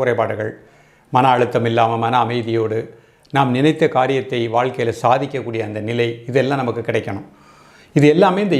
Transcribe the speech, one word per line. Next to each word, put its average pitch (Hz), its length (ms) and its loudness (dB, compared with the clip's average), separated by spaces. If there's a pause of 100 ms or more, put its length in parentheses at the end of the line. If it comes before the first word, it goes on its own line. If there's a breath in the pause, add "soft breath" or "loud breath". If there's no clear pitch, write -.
குறைபாடுகள், 110 500 -2 (600 soft breath)
மன 131 120 4 (120)
அழுத்தம் 117 360 0
இல்லாமல் 113 340 2
மன 120 200 2
அமைதியோடு 113 540 -2 (580 soft breath)
நாம் 131 200 4
நினைத்த 156 380 2
காரியத்தை 131 460 0 (160)
வாழ்க்கையில் 123 460 -2
சாதிக்கக்கூடிய 120 680 -2
அந்த 107 120 -8 (100)
நிலை, 120 180 0 (220)
இதெல்லாம் 135 320 0
நமக்கு 113 260 -6
கிடைக்கணும். 104 380 -4 (680 soft breath)
இது 143 140 6
எல்லாமே 185 320 4
இந்த 170 140 0